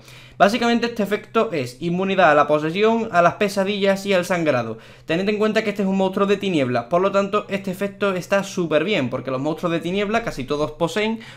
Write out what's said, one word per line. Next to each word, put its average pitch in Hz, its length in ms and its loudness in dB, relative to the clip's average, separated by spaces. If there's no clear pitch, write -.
Básicamente 233 500 2
este 226 160 -2
efecto 214 480 -2
es 131 300 -6
inmunidad 180 500 2
a 147 40 6
la 147 120 4
posesión, 196 640 0
a 175 100 4
las 170 120 6
pesadillas 196 720 0
y 202 80 0
al 180 100 2
sangrado. 143 540 -2
Tened 175 220 0
en 214 100 0
cuenta 214 260 0
que 208 80 -2
este 202 100 -4
es 190 60 0
un 190 100 0
monstruo 190 300 2
de 202 100 2
tinieblas, 139 480 0
por 175 160 2
lo 196 100 0
tanto 202 380 0
este 196 220 -6
efecto 196 420 -4
está 185 300 0
súper 160 420 0
bien, 170 240 0
porque 131 220 -6
los 131 100 -2
monstruos 156 320 -2
de 165 80 -2
tiniebla 202 420 -2
casi 147 220 -8
todos 147 260 -2
poseen, 214 480 -2